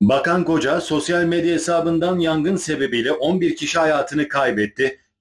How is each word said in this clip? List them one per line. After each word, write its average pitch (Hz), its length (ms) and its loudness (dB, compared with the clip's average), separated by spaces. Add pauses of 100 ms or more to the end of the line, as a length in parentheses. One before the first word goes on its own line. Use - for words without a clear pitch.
Bakan 139 420 2
Koca 160 380 0
sosyal 170 420 -2
medya 170 300 0
hesabından 170 680 0
yangın 160 360 0
sebebiyle 135 560 -2
on 165 300 0
bir 165 140 0
kişi 147 240 -4
hayatını 147 480 0
kaybetti. 127 720 -2 (220)